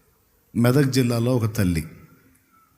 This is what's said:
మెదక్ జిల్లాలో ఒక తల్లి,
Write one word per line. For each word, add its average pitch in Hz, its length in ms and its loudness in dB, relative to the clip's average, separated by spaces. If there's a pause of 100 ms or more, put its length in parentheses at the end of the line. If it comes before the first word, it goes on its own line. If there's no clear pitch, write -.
(560)
మెదక్ 123 300 2
జిల్లాలో 120 500 0
ఒక 110 200 -2
తల్లి, 87 320 0 (880)